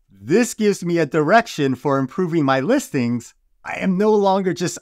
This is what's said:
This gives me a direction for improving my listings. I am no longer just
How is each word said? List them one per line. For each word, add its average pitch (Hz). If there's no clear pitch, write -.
This 139
gives 202
me 170
a 160
direction 156
for 135
improving 160
my 135
listings. 131
I -
am 185
no 214
longer 196
just -